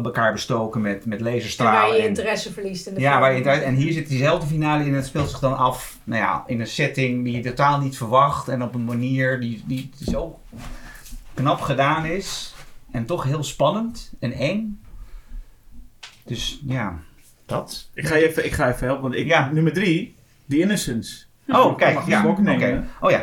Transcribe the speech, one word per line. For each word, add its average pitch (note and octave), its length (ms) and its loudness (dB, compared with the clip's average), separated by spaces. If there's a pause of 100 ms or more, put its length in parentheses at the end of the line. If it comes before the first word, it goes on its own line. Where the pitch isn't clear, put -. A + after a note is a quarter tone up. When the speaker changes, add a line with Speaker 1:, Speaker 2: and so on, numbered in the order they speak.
Speaker 1:
elkaar A2 280 2
bestoken A2 500 -2
met, G2+ 240 -4
met A2 140 -4
Speaker 2:
En A#2 40 -6
waar A#2 100 -2
Speaker 1:
laserstralen A2 640 4
Speaker 2:
je A3 60 6
Speaker 1:
en - 60 4
Speaker 2:
interesse G#3 460 -2
verliest G3 340 -8
in F#3+ 60 -10
de F3 60 -4
Speaker 1:
Ja, C3+ 100 4
Speaker 2:
film. C3 120 6
Speaker 1:
waar C3+ 100 6
je B2+ 60 2
interesse, C#3 260 2
en C3 120 0
hier D#3 180 2
zit D#3 160 -4
diezelfde D3+ 380 2
finale D3+ 360 2
in C#3+ 60 0
en C#3 60 2
het C3 100 0
speelt - 240 -2
zich - 100 -8
dan C3 180 0
af, - 460 -2
nou A2+ 180 -2
ja, F#2 260 0
in A#2 120 -2
een A2+ 80 -4
setting C3 560 0
die A#2+ 120 -2
je A#2+ 80 -2
totaal C#3+ 360 2
niet C3 180 -2
verwacht C3 500 2
en B2 160 -2
op B2 120 -6
een A#2 100 -2
manier C3 540 0
die, A#2 280 -6
die C3 220 -4 (220)
zo - 280 -4 (960)
knap D3 280 2
gedaan D3 440 2
is - 480 -6 (380)
en A#2 140 -2
toch E3+ 180 -2
heel C#3+ 200 0
spannend G3+ 760 -2
en B2 120 -2
eng. G3+ 480 -4 (1500)
Dus - 400 -6
ja, G#2+ 340 -4 (460)
dat. - 480 -8
Speaker 3:
Ik D3+ 140 -6
ga D#3+ 80 2
je D#3+ 120 6
even, D#3 180 -2
ik - 60 -6
ga C3+ 180 2
even B2 160 -2
helpen, C3 180 -2
want B2+ 120 -2
ik, C#3+ 120 -2
Speaker 1:
Ja. D3+ 240 4
Speaker 3:
nummer D#3 220 2
drie, F3+ 420 0 (340)
The C#3 100 0
Innocents. E3 680 -2 (200)
Speaker 1:
Oh, A#3 300 4
kijk, E3+ 160 4
Speaker 3:
Mag D3 100 -2
ik F#3 60 -4
Speaker 1:
ja, G#3 80 4
Speaker 3:
een G#3 60 4
slok G3 160 2
nemen? C3+ 380 2
Speaker 1:
oké. - 280 -4
Oh C#3 60 4
ja. G#2+ 120 4